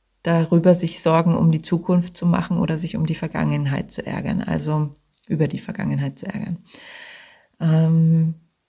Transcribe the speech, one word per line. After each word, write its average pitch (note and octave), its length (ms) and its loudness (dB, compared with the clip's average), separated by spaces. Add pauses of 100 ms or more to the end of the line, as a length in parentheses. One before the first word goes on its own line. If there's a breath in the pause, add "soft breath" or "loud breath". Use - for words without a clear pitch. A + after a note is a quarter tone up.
(240)
darüber E3+ 500 4
sich F3 280 -2
Sorgen E3 340 2
um D#3+ 160 4
die D#3 100 0
Zukunft F3 560 -2
zu F3 80 -4
machen E3+ 320 0
oder E3 200 0
sich - 180 -6
um D#3+ 100 0
die D#3 100 -2
Vergangenheit D3 760 -4
zu - 140 -10
ärgern, - 360 -4
also D3+ 540 -2 (320)
über D#3 200 0
die C#3 120 -6
Vergangenheit C#3 580 -6
zu - 80 -12
ärgern. - 320 -8 (1000 loud breath)
Ähm, D#3+ 760 4 (340)